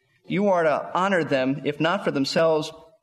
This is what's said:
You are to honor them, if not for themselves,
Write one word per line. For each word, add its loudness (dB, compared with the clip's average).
You 0
are 2
to 0
honor 0
them, -2
if -4
not 0
for 0
themselves, 0